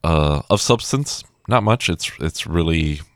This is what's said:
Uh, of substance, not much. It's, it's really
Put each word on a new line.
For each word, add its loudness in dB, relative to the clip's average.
Uh, 2
of 2
substance, -2
not 2
much. 2
It's, -4
it's -4
really 0